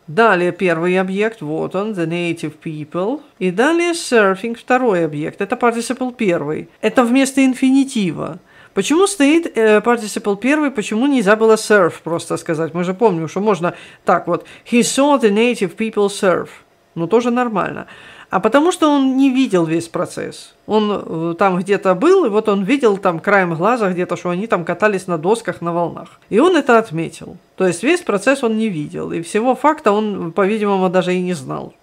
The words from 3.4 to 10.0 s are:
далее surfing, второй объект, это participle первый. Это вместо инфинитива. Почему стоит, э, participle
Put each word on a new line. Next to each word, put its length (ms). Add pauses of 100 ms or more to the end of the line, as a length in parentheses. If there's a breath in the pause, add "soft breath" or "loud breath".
далее 420
surfing, 600
второй 500
объект, 360
это 160
participle 560
первый. 560 (140)
Это 220
вместо 400
инфинитива. 960 (360 loud breath)
Почему 320
стоит, 500
э, 240
participle 560